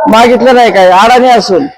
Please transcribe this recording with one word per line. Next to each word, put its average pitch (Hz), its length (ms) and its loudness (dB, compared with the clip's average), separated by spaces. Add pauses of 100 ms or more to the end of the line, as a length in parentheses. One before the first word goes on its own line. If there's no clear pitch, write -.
(120)
मागितलं 240 420 0
नाही 233 180 0
काय, 185 200 0
अडाणी 247 360 2
असून. 190 380 -2 (120)